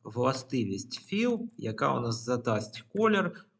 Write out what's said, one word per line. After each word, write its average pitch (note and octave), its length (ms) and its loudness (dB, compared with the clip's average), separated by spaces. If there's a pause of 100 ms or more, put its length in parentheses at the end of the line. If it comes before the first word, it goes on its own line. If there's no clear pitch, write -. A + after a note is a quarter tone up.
властивість B2 1120 -2
fill, A3+ 260 2 (180)
яка B2+ 400 0
у A#2+ 40 0
нас A#2 240 -2
задасть A#2+ 580 0 (100)
колір. G3+ 520 2 (140)